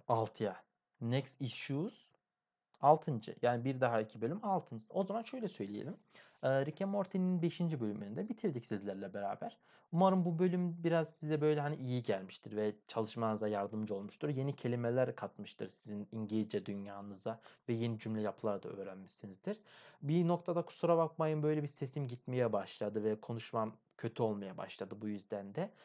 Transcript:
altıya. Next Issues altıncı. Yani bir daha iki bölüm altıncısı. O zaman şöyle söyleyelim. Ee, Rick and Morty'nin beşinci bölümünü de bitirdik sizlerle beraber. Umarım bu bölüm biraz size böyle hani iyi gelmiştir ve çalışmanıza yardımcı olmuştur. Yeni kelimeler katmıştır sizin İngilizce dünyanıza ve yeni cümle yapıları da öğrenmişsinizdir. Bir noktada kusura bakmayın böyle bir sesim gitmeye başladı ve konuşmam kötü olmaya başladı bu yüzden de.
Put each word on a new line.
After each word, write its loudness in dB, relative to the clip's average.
altıya. 0
Next -2
Issues -4
altıncı. 4
Yani 4
bir 0
daha 4
iki -6
bölüm -2
altıncısı. -4
O 2
zaman -2
şöyle -6
söyleyelim. -6
Ee, 4
Rick -6
and 0
Morty'nin 2
beşinci 0
bölümünü -4
de -2
bitirdik -4
sizlerle -4
beraber. -6
Umarım 6
bu 2
bölüm 2
biraz 4
size -2
böyle 4
hani 0
iyi 0
gelmiştir -4
ve 2
çalışmanıza 0
yardımcı -2
olmuştur. -4
Yeni -2
kelimeler 0
katmıştır -8
sizin -10
İngilizce -2
dünyanıza -8
ve 0
yeni 0
cümle -2
yapıları -2
da -8
öğrenmişsinizdir. -10
Bir 4
noktada 2
kusura 2
bakmayın 2
böyle 2
bir -4
sesim -6
gitmeye 0
başladı -2
ve 2
konuşmam -2
kötü -2
olmaya 0
başladı -8
bu -4
yüzden -6
de. -4